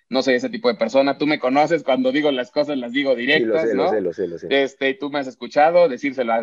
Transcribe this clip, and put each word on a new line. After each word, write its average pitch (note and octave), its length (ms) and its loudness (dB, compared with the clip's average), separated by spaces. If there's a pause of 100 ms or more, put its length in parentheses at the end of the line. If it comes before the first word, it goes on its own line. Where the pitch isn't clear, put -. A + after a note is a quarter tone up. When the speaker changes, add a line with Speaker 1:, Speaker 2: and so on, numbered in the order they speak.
Speaker 1:
no C3 120 0
soy B2+ 140 2
ese B2 140 -2
tipo A2+ 200 -4
de A2+ 60 0
persona. C3+ 420 0
Tú D3+ 100 -4
me D3+ 120 0
conoces, C#3+ 440 0
cuando C3 280 0
digo D3 200 0
las B2 200 -4
cosas D3 260 -2
las A#2+ 140 -8
digo C3+ 200 0
Speaker 2:
Sí, B2+ 40 2
lo A#2 60 -2
Speaker 1:
directas, B2 480 2
Speaker 2:
sé, A2 60 0
lo G2 100 0
Speaker 1:
¿no? F3+ 40 2
Speaker 2:
sé, G#2+ 120 0
lo F2+ 120 -4
sé, F#2+ 140 -4
lo E2+ 100 -10
sé. - 120 -12
Speaker 1:
Este, C3+ 400 0
y C3+ 100 -4
tú D3 100 -6
me C#3+ 100 -4
has C3+ 80 -6
escuchado D#3 640 2
decírselo B2 520 -2